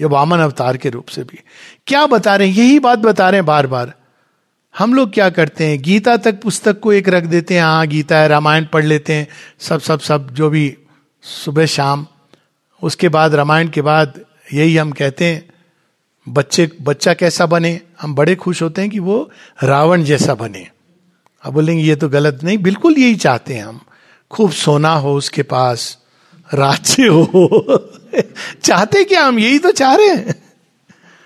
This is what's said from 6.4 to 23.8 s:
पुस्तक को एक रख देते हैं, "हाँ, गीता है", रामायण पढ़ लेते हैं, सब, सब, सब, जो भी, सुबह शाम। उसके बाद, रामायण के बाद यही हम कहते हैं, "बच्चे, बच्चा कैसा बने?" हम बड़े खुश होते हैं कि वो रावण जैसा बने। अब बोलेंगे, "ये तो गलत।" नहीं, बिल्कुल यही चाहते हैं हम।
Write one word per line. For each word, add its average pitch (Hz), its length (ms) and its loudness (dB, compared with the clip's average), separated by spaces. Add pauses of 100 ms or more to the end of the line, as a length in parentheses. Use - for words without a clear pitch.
पुस्तक 208 380 -2
को 214 120 0
एक 190 160 2
रख 180 160 0
देते 170 300 -2
हैं, 170 80 2
"हाँ, 160 240 2
गीता 151 320 0
है", 156 100 4
रामायण 151 380 2
पढ़ 156 180 0
लेते 151 280 -2
हैं, 151 160 -4 (300)
सब, 160 220 -6
सब, 156 200 -4
सब, 143 300 -4
जो 151 200 -2
भी, 151 280 -2 (440)
सुबह 156 440 -2
शाम। 143 400 -2 (760)
उसके 170 260 -2
बाद, 156 260 2
रामायण 160 340 0
के 147 140 -4
बाद 151 380 0 (340)
यही 160 220 2
हम 151 160 -2
कहते 139 320 -4
हैं, 165 240 -4 (800)
"बच्चे, 147 420 0 (120)
बच्चा 143 320 -2
कैसा 170 320 0
बने?" 170 340 -2 (200)
हम 151 140 -8
बड़े 156 200 0
खुश 180 280 -6
होते 165 180 -6
हैं 208 100 -4
कि 214 80 -8
वो 202 320 -4 (320)
रावण 151 400 2
जैसा 147 320 0
बने। 101 360 -12 (720)
अब 135 100 -10
बोलेंगे, 156 320 0
"ये 156 120 2
तो 151 120 -4
गलत।" 143 360 -2
नहीं, 202 140 -2
बिल्कुल 202 400 0
यही 240 180 4
चाहते 131 380 -2
हैं 107 100 -10
हम। 113 160 -18 (500)